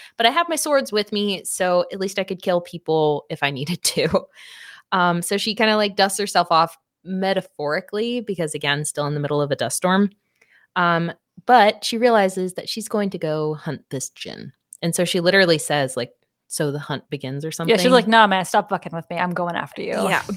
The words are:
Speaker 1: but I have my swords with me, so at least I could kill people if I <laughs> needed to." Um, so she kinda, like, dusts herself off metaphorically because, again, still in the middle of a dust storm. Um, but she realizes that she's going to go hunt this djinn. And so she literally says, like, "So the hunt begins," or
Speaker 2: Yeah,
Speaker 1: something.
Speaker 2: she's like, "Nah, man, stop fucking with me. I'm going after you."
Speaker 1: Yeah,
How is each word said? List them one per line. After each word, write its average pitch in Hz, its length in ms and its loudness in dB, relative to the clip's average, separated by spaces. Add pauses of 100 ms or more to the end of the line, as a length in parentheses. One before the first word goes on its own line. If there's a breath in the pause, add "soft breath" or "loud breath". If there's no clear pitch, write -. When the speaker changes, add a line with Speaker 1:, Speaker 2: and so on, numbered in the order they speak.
(160 loud breath)
Speaker 1:
but 226 100 2
I 233 40 4
have 339 180 0
my 330 80 -4
swords 285 380 -2
with 208 180 -2
me, 202 320 -4
so 180 480 0
at 196 80 -6
least 190 180 -4
I 196 60 -2
could 190 180 -8
kill 175 200 0
people 156 680 0
if 156 140 -6
I 143 80 2
<laughs> 135 80 -6
needed 156 240 -6
to." 160 420 0 (680 loud breath)
Um, 175 280 2
so 196 160 -2
she 208 160 -2
kinda, 220 220 2
like, 208 220 0
dusts 196 200 2
herself 165 320 0
off 165 280 2 (260)
metaphorically 190 1160 -4
because, 170 340 -4
again, 147 300 -2
still 147 220 -4
in 147 60 -2
the 147 60 -2
middle 147 220 0
of 143 100 -2
a 135 40 0
dust - 220 -4
storm. 190 320 2 (680)
Um, 170 360 0 (340)
but 214 380 6
she - 140 -4
realizes 190 560 2
that - 160 -10
she's 220 180 -8
going 208 240 -2
to 190 60 -8
go 156 380 -2
hunt 151 340 -8
this 131 200 -8
djinn. - 440 -14 (280)
And 165 140 0
so 180 100 2
she 175 140 0
literally 175 380 6
says, 147 400 -2
like, 123 160 -6 (340)
"So 151 240 -4
the 143 80 -6
hunt 143 300 -8
begins," 139 340 -8
or 160 40 -8
Speaker 2:
Yeah, 160 40 -8
Speaker 1:
something. 180 260 2
Speaker 2:
she's 220 140 2
like, 233 160 6
"Nah, 220 200 8
man, 190 180 0
stop 208 240 0
fucking 185 260 -4
with 165 140 -8
me. 170 80 -6
I'm 180 160 -2
going 175 220 -4
after - 260 -6
you." 180 120 -6
Speaker 1:
Yeah, 190 280 0 (160)